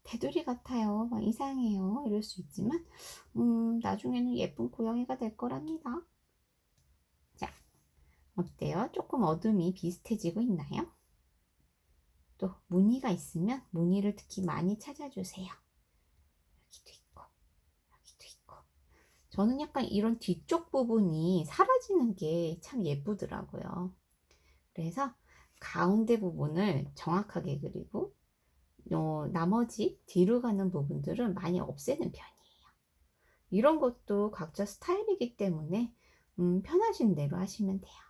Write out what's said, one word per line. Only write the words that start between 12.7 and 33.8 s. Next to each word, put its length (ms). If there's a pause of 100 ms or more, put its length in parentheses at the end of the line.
있으면 600
무늬를 440
특히 280
많이 360
찾아주세요. 680 (1200)
여기도 240
있고, 320 (680)
여기도 360
있고. 280 (760)
저는 300
약간 260
이런 340
뒤쪽 520
부분이 760
사라지는 680
게 460
참 240
예쁘더라고요. 1080 (800)
그래서 400 (460)
가운데 600
부분을 720
정확하게 680
그리고, 540 (760)
어, 420
나머지 720
뒤로 360
가는 300
부분들은 640
많이 260
없애는 520
편이에요. 560 (840)
이런 300
것도 520